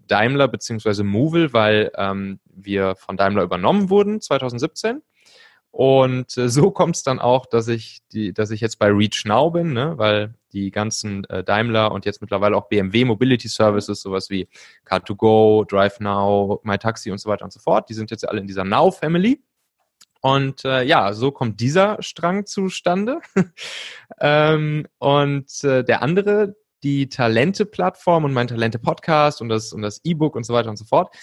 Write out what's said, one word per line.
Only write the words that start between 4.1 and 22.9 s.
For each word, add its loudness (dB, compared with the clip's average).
zweitausendsiebzehn. -4
Und, 2
äh, 0
so 4
kommt's -2
dann -2
auch, 2
dass 0
ich -8
die, -6
dass -4
ich -8
jetzt -4
bei 4
Reach 2
Now 2
bin, -2
ne? -4
Weil 0
die -4
ganzen, -6
äh, -6
Daimler 0
und -8
jetzt -4
mittlerweile 0
auch -4
B -2
M 0
W 4
Mobility 0
Services, 0
sowas -6
wie -6
Car -2
to -8
Go, 6
Drive 0
Now, 0
My -2
Taxi -6
und -8
so -6
weiter -4
und -16
so -20
fort, 0
die -12
sind -10
jetzt -8
alle -4
in -10
dieser -6
Now 2
Family. 0
Und, 0
äh, 0
ja, 2
so -2
kommt -4
dieser 0
Strang -4
zustande. -4